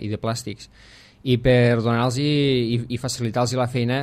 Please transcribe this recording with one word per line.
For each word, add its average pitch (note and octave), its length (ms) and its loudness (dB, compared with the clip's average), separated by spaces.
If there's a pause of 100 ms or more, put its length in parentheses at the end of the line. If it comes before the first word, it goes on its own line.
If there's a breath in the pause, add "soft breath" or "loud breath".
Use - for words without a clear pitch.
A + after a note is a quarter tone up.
i G#2 80 -6
de G#2 80 -4
plàstics. A2+ 480 -8 (640 loud breath)
I B2 100 4
per A#2+ 380 4
donar-los A#2 400 0
i, D3 80 -2 (480)
i, A#2 60 0 (160)
i - 40 -6
facilitar-los B2 560 -2
la B2 140 0
feina, B2+ 320 -2